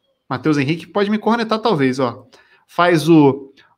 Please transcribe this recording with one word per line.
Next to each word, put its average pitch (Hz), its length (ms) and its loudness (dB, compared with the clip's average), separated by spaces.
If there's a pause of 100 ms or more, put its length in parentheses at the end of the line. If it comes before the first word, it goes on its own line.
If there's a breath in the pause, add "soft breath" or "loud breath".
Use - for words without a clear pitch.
(280)
Matheus 143 300 -2
Henrique 147 280 -4
pode 202 240 -4
me 214 80 -2
cornetar, 220 420 -2
talvez, 139 400 -2
ó. 120 260 -6 (400 soft breath)
Faz 170 420 0
o 143 440 4 (260 soft breath)